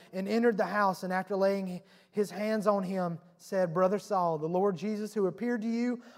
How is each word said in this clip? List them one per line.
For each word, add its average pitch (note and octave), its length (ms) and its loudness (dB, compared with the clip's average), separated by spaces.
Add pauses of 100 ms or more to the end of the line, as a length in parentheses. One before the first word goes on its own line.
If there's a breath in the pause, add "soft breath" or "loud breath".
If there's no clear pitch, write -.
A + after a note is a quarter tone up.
(120 loud breath)
and F#3+ 160 -6
entered A3+ 300 2
the G3 80 2
house, F#3+ 360 0
and F#3 100 -4
after F#3+ 220 -2
laying G3 480 0 (300 soft breath)
his G3+ 180 0
hands G#3 380 -2
on G3+ 160 4
him, F3+ 340 -2 (180)
said, F#3 380 0
'Brother F#3 240 4
Saul, F3 400 0
the D#3 80 -4
Lord F3+ 300 0
Jesus, G#3 360 -6
who G3+ 140 0
appeared A3+ 360 -2
to A3+ 60 -4
you A#3+ 320 -2 (160 loud breath)